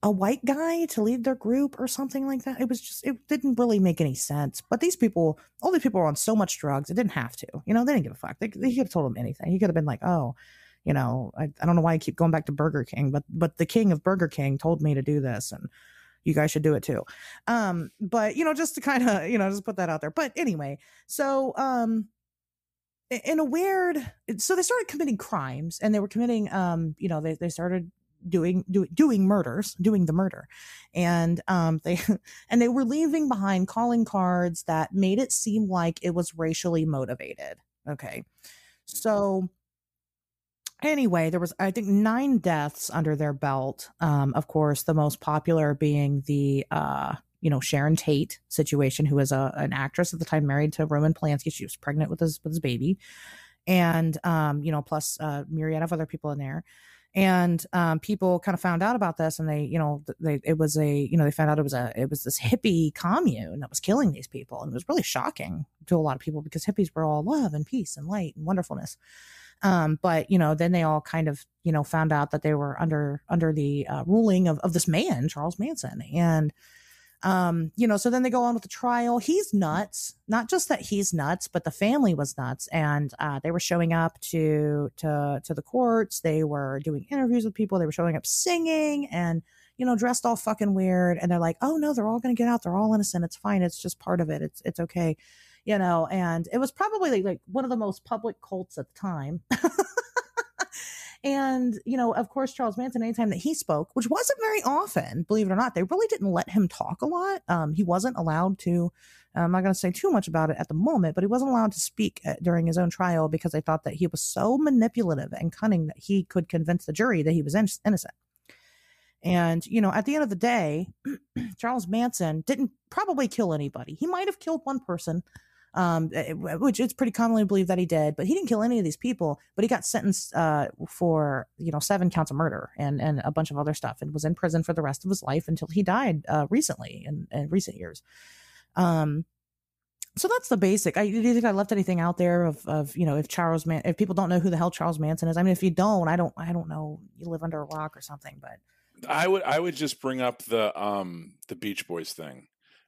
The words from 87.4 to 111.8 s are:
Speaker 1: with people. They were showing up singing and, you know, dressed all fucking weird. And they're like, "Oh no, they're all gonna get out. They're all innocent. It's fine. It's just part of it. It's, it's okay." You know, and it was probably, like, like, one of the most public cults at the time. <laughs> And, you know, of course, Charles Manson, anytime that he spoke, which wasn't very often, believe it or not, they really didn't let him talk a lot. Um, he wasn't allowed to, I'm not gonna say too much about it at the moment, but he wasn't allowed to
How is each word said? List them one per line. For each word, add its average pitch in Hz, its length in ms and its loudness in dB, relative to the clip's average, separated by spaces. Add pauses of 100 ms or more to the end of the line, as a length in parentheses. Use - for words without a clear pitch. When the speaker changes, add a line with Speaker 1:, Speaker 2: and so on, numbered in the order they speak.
Speaker 1:
with 214 100 -4
people. 196 260 0
They 160 60 2
were 156 60 -2
showing 170 240 0
up - 100 -6
singing 311 840 0
and, 165 320 -2 (360)
you 254 80 0
know, 247 100 4
dressed 240 300 0
all 233 100 0
fucking 208 380 0
weird. 180 460 4
And 175 100 2
they're 175 100 2
like, 165 200 0
"Oh 302 160 2
no, 294 160 2
they're 226 140 0
all 226 140 0
gonna 247 140 0
get 233 140 2
out. 240 140 2
They're 175 140 -2
all 214 180 4
innocent. 190 300 2
It's - 120 -6
fine. 202 260 0
It's 170 180 -2
just - 180 -8
part 175 220 0
of 156 100 0
it. 151 120 -4
It's, - 220 -8
it's - 160 -4
okay." 170 360 -2 (480)
You 214 140 0
know, 175 280 2
and 170 460 -2
it 233 60 0
was 262 140 0
probably, 392 380 0
like, 196 140 2
like, 190 220 -2
one 254 180 -4
of 254 60 -4
the 247 60 -2
most 208 280 -4
public 226 360 -6
cults - 380 -10
at 135 100 -8
the - 100 -20
time. 165 520 -6
<laughs> 240 80 0 (1700)
And, 262 600 0
you 247 120 -2
know, 240 180 2
of 233 140 -2
course, 269 240 -4
Charles 220 240 -4
Manson, 247 260 -4
anytime 226 280 0
that 180 80 -2
he 311 140 -2
spoke, 156 420 -2
which 233 140 0
wasn't 466 320 2
very 427 220 0
often, 277 640 -2
believe 214 240 2
it 185 40 0
or 185 40 0
not, 240 180 0
they 175 80 0
really 370 240 0
didn't 330 240 0
let 170 200 0
him 190 180 4
talk - 340 -6
a 262 40 0
lot. 370 420 -2
Um, 160 260 0
he 202 80 2
wasn't 190 340 0
allowed 170 440 0
to, 175 320 0 (420)
I'm 175 160 2
not 185 120 4
gonna 190 120 4
say 185 160 0
too 370 220 0
much 208 160 2
about 160 220 2
it - 100 -2
at - 80 -6
the 156 60 -4
moment, 185 420 2
but 185 80 0
he - 40 2
wasn't 254 220 0
allowed 226 220 2
to - 80 -8